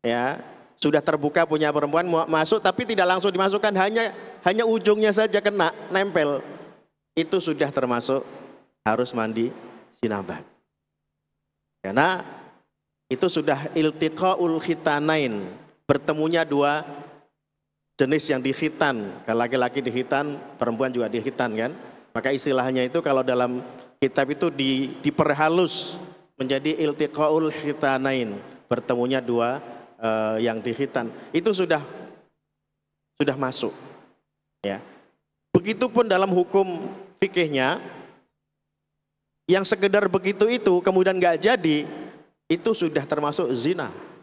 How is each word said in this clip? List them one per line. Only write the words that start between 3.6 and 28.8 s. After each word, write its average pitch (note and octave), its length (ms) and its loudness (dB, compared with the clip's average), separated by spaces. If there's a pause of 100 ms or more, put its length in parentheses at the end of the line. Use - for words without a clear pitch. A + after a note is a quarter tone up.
hanya, G#3+ 320 2 (320)
hanya A3 240 2
ujungnya G#3+ 480 4
saja G#3 240 2
kena, G3+ 320 2 (160)
nempel, E3 560 0 (720)
itu E3 240 0
sudah D3 320 0
termasuk B2+ 480 0 (640)
harus A#2+ 320 0
mandi A2+ 320 -2 (560)
jinabat. G2+ 400 -4 (1400)
Karena D3 400 0 (880)
itu F3 240 0
sudah D3+ 400 0
iltiqaul D#3+ 880 2
khitanain, D3+ 800 0 (480)
bertemunya D#3+ 560 2
dua C#3+ 400 2 (1120)
jenis C#3+ 320 2
yang C3 160 0
dikhitan. C3+ 800 -2
Kalau A2+ 160 0
laki-laki A#2+ 400 0
dikhitan, C3+ 560 -2 (240)
perempuan A#2+ 320 -2
juga A#2+ 160 -2
dikhitan, A#2+ 480 -4
kan? A2+ 160 -2 (400)
Maka C3 240 -2
istilahnya C3 480 0
itu B2+ 160 0
kalau C3+ 240 2
dalam B2 400 0 (400)
kitab C3+ 240 0
itu D3 240 -2
di-, C3+ 480 0
diperhalus D#3 960 0 (400)
menjadi C#3 480 -2
iltiqaul D3+ 720 2
khitanain, C3+ 800 0 (300)
bertemunya B2 560 0